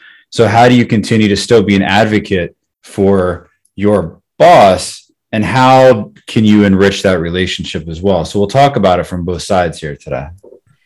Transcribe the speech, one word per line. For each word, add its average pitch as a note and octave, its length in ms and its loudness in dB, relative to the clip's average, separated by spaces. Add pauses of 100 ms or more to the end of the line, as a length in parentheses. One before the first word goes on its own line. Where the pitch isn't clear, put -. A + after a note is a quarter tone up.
(300)
So A2+ 160 0
how A#2 220 4
do B2 80 4
you A#2+ 100 2
continue G#2+ 440 0
to G2 80 0
still A2+ 260 2
be G2 140 0
an G2 60 0
advocate G2+ 680 -2 (300)
for F#2+ 680 -2 (260)
your G2+ 460 -2 (160)
boss? C#3+ 720 2 (220)
And G#2+ 140 -4
how C3 680 2 (140)
can - 180 -2
you G#2 220 4
enrich F#2+ 380 2
that F#2 180 0
relationship E2+ 680 -8
as E2 140 -12
well? F2+ 240 -2
So - 120 -8
we'll G2+ 120 -2
talk C3+ 260 0
about F#2+ 240 0
it E2 60 -6
from F2+ 180 -10
both E2+ 200 -8
sides F2+ 360 -4
here D2 160 -12
today. - 320 -10 (580)